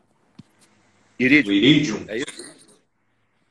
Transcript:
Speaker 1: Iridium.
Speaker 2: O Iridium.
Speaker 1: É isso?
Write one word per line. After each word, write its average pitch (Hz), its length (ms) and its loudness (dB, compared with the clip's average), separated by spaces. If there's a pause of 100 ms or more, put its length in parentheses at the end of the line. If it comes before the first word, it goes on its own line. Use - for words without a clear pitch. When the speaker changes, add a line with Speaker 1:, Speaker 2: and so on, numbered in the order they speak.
(1160)
Speaker 1:
Iridium. 131 340 2
Speaker 2:
O 101 40 2
Iridium. 110 520 0
Speaker 1:
É 110 100 -10
isso? - 380 -14 (960)